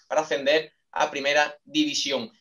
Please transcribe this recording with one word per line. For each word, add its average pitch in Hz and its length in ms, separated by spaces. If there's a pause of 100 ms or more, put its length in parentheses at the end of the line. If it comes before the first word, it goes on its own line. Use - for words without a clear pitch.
para 147 140
ascender 151 500 (180)
a 151 180
primera 143 540
división. 139 800